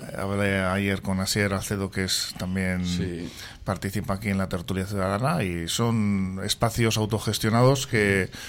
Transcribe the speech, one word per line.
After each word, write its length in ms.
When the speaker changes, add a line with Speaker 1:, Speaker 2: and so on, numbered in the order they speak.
Speaker 1:
hablé 420
ayer 440
con 160
Asier 340
Alcedo, 380
que 140
es 340
también 480
Speaker 2:
Sí. 420
Speaker 1:
Participa 520
aquí 140
en 80
la 120
tertulia 360
ciudadana 580
y 260
son 720
espacios 540
autogestionados 880
que 420